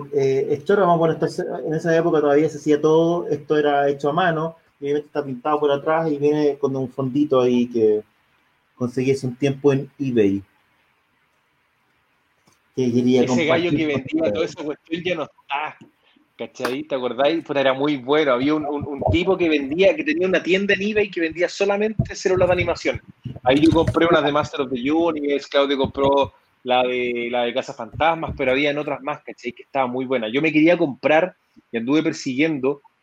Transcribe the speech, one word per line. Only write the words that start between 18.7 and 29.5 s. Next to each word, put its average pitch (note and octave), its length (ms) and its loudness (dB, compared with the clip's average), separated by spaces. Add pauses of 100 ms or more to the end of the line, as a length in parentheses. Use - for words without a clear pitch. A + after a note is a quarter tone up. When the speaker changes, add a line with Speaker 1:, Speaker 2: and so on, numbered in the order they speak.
Speaker 2:
un C#3+ 160 -8 (100)
tipo F3+ 240 2
que F3 140 0
vendía, D#3 460 2
que D3+ 80 -6
tenía D#3+ 240 0
una F3+ 160 0
tienda F#3+ 320 0
en F#3+ 80 -4
eBay G#3 260 0
que F3+ 120 -6
vendía E3 280 -2
solamente G3+ 680 -2
células F#3 340 2
de F3+ 40 2
animación. E3+ 480 -2 (400)
Ahí C3+ 200 4
yo D#3+ 100 6
compré E3 340 2
unas E3+ 180 4
de C#3+ 80 0
Master D3 300 -2
of B2+ 80 -4
the B2+ 220 -2
Universe, D3+ 580 0
Claudio C#3 260 2
compró C#3 580 0 (280)
la B2 220 2
de, B2 480 -2
la A#2+ 140 0
de A#2 100 -4
Casa C3 180 -6
Fantasmas, D3 640 -2
pero C3 140 0
habían C#3+ 260 0
otras C#3+ 240 -6
más, C#3+ 220 -8
¿cachai? A#2+ 300 -12